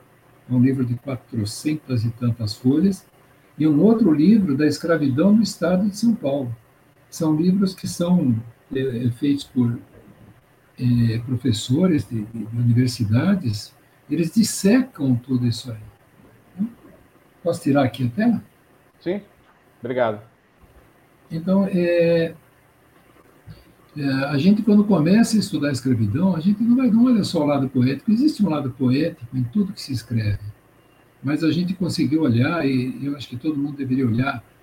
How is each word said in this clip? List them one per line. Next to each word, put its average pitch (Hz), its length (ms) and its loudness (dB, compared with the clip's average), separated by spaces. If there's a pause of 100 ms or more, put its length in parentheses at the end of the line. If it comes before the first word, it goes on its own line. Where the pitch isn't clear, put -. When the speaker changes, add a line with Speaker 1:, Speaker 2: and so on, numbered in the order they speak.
(480)
Speaker 1:
um 123 140 2
livro 131 240 2
de 120 80 -4
quatrocentas 120 1120 -6
e 117 60 -2
tantas 113 420 -4
folhas, 165 540 0 (500)
e 151 100 2
um 151 140 4
outro 220 320 6
livro 160 420 4
da 151 120 2
escravidão 156 680 2
no 226 60 4
Estado 185 480 0
de - 80 -8
São 233 160 2
Paulo. 135 420 -4 (540)
São 156 260 -2
livros 185 380 0
que - 140 -10
são, 170 480 0 (360)
é, 127 360 -4
é, - 20 -2
feitos 143 360 -2
por, 120 340 -2 (1000)
é, 120 480 0
professores 139 840 0
de, 110 160 -6
de, 107 220 -10
de 113 100 -10
universidades, 120 1200 0 (340)
eles 156 240 -2
dissecam 202 840 2
tudo 123 320 -2
isso 120 240 -6
aí. 107 180 -16 (1500)
Posso 170 220 -4
tirar 139 220 2
aqui 127 200 -4
a 120 40 -2
tela? 214 340 0 (560)
Speaker 2:
Sim, 175 220 -6 (580)
obrigado. 117 420 -2 (1080)
Speaker 1:
Então, 185 400 0
é, 170 640 2 (1600)
é, - 80 -8 (220)
a 143 120 -2
gente, 190 240 4
quando 208 220 4
começa 202 540 4
a - 20 2
estudar 147 300 -2
a - 20 -2
escravidão, 131 640 0
a 156 60 -6
gente 202 200 2
não 233 140 4
vai, 254 160 2
não 233 140 4
olha 233 180 4
só 165 180 -2
o 147 40 0
lado 135 240 0
poético. 131 420 0
Existe 240 340 2
um 160 40 2
lado 139 220 -4
poético 131 640 -2
em 127 80 -2
tudo 196 260 -2
que - 100 -16
se - 120 -10
escreve, 107 480 -4 (840)
mas 143 180 -2
a 160 80 0
gente 175 240 0
conseguiu 156 500 -2
olhar, 135 440 2
e 131 380 -4
eu 143 100 -6
acho 135 140 -16
que 123 80 -12
todo 151 200 -4
mundo 143 200 -6
deveria 127 280 -2
olhar, 120 380 -2 (200)